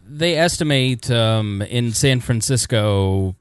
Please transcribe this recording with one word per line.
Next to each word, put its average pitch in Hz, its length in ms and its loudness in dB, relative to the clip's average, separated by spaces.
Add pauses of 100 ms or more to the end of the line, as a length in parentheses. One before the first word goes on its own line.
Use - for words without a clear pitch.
they 156 300 -2
estimate, 143 720 0
um, 110 520 0
in 120 300 -2
San 127 280 2
Francisco, 101 1200 0